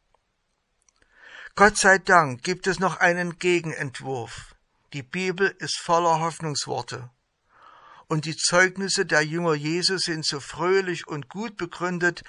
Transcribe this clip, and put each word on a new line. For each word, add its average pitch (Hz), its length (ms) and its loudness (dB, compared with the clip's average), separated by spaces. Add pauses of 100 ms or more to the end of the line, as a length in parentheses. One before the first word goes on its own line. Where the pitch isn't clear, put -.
(1600)
Gott 208 200 6
sei 190 220 6
Dank 160 460 4
gibt 180 240 -4
es 175 100 0
noch 175 200 -2
einen 175 420 0
Gegenentwurf. 139 1120 -4 (380)
Die 139 100 -8
Bibel 185 460 0 (100)
ist 151 200 -6
voller 170 420 4
Hoffnungsworte. 131 920 -6 (960)
Und 156 180 -2
die 156 120 -6
Zeugnisse 185 680 2
der 160 180 2
Jünger 160 320 0
Jesu 170 440 -2
sind 160 260 -4
so 151 140 -4
fröhlich 180 680 -2
und 147 200 -8
gut 220 280 -10
begründet, 175 720 -2